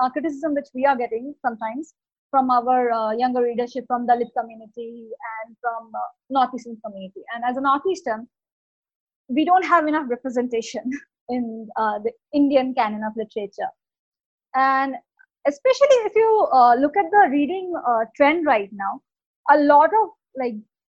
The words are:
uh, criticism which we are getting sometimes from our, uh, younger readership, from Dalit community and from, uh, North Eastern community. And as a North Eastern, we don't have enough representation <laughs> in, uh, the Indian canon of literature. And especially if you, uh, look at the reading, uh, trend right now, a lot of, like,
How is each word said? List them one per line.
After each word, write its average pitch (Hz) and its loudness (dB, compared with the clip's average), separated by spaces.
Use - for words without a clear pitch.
uh, 254 0
criticism 294 -4
which 285 -6
we 254 -2
are 277 4
getting 240 -6
sometimes 226 -8
from 254 2
our, 247 2
uh, 220 -2
younger 247 0
readership, 240 -4
from 240 -2
Dalit 240 2
community 233 -12
and 233 -20
from, 226 -8
uh, 214 -10
North 254 0
Eastern 233 -12
community. 190 -14
And 233 -8
as 247 -4
a 269 -6
North 277 0
Eastern, 233 -6
we 269 0
don't 370 4
have 320 2
enough 302 -2
representation 240 -6
<laughs> - -18
in, 226 -6
uh, 214 -2
the 226 -4
Indian 277 4
canon 214 -2
of 220 -6
literature. 208 -8
And 269 0
especially 523 4
if 427 -6
you, 440 4
uh, 240 6
look 285 0
at 339 0
the 403 6
reading, 349 -2
uh, 226 0
trend 302 2
right 202 0
now, 202 -8
a 302 8
lot 294 6
of, - -2
like, 247 -6